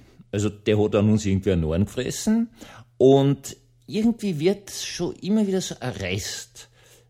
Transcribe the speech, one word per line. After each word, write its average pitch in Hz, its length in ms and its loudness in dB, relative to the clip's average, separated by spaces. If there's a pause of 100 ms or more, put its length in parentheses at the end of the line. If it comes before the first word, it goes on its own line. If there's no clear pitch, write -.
(320)
Also 104 180 -2
der 104 280 0
hat 104 180 2
an 104 120 4
uns 107 160 2
irgendwie 98 280 0
einen 85 120 0
Ohren 82 220 0
gefressen 220 640 -2 (480)
und 139 580 4 (300)
irgendwie 214 520 -2
wird 190 320 -2
schon - 460 -8
immer 214 300 0
wieder 190 160 -2
so - 180 -10
ein 120 120 -6
Rest, - 760 -8 (420)